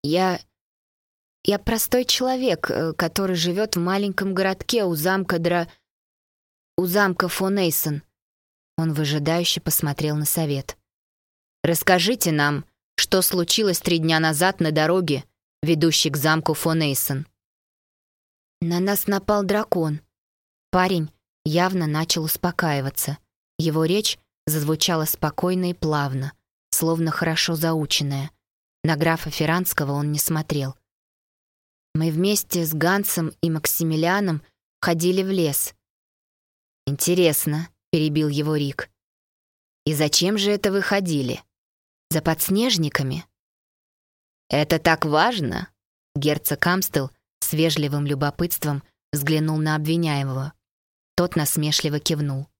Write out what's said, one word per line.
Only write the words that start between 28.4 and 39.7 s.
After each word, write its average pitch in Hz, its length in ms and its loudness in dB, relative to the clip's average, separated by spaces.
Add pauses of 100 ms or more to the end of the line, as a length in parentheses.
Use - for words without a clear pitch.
На 160 140 0
графа 165 320 0
Ферранского 156 640 -2
он 147 180 -2
не 151 80 -2
смотрел. 147 560 -2 (1160)
«Мы 160 180 0
вместе 185 540 0
с 156 80 -6
Гансом 165 580 0 (100)
и 170 80 0
Максимилианом 160 960 0 (380)
ходили 175 420 2
в 190 60 -2
лес». 170 440 0 (1120)
«Интересно», 160 840 0 (220)
перебил 151 360 2
его 151 300 0
Рик. 143 320 -4 (960)